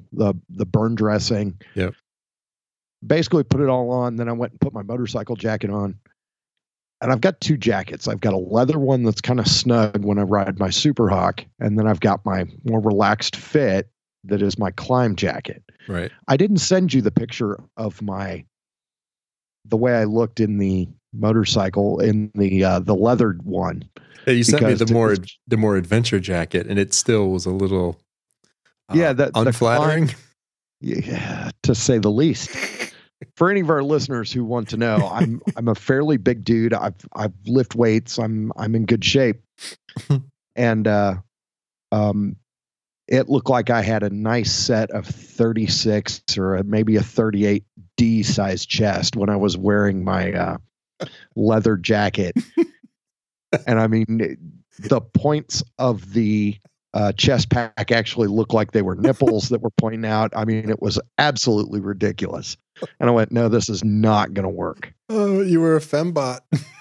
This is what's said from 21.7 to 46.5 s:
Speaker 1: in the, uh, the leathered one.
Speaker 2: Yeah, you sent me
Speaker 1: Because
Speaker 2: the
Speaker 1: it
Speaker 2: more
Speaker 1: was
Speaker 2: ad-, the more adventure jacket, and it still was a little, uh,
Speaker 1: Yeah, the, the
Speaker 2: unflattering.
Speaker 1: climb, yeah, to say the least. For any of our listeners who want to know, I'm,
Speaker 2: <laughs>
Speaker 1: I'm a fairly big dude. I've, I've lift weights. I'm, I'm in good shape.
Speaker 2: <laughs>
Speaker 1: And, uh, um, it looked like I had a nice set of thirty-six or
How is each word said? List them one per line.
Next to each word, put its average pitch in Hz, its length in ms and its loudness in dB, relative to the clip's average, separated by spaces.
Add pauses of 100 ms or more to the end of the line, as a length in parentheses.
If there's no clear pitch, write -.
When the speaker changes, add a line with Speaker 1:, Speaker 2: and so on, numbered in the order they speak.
Speaker 1:
in 107 340 0
the, 95 300 2
uh, 92 160 2
the 92 160 0
leathered 107 480 2
one. 90 440 -6 (380)
Speaker 2:
Yeah, 131 80 4
you 120 100 4
sent 131 200 4
me 110 100 4
Speaker 1:
Because 101 60 0
Speaker 2:
the 113 120 2
Speaker 1:
it 113 40 4
Speaker 2:
more 113 140 4
Speaker 1:
was 101 100 2
Speaker 2:
ad-, 92 100 -12 (180)
the 113 100 0
more 107 180 2
adventure 104 440 0
jacket, 87 460 -2
and 101 140 0
it 98 140 0
still 107 360 2
was 92 160 -2
a 92 60 -2
little, 92 480 0 (880)
uh, - 60 -6
Speaker 1:
Yeah, 160 180 4
the, 135 140 2
the - 140 0
Speaker 2:
unflattering. 123 680 2
Speaker 1:
climb, 113 100 -4 (640)
yeah, - 680 -6 (120)
to 120 120 4
say 120 240 2
the 104 100 2
least. 131 400 0 (880)
For 175 140 4
any 202 80 2
of 165 100 0
our 147 140 2
listeners 135 500 -2
who 123 100 -2
want 113 260 -4
to 113 80 -6
know, 110 360 0
I'm, 113 260 -4 (100)
Speaker 2:
<laughs> - 60 -8
Speaker 1:
I'm 113 120 -2
a 110 80 2
fairly 147 420 0
big 110 260 -2
dude. 113 300 0
I've, 101 220 -4 (180)
I've 107 200 -4 (120)
lift 120 300 0
weights. 113 420 2
I'm, 110 400 -4
I'm 110 160 -2
in 113 120 2
good 107 200 0
shape. 117 340 2 (720)
Speaker 2:
<laughs> - 0 - (460)
Speaker 1:
And, 113 320 2
uh, 101 280 2 (760)
um, 104 460 0 (680)
it 131 220 2
looked 135 220 0
like 123 180 2
I 117 140 2
had 107 180 0
a 104 80 -2
nice 107 420 -2
set 110 380 0
of 104 160 -6
thirty-six - 1200 -2 (160)
or 95 160 0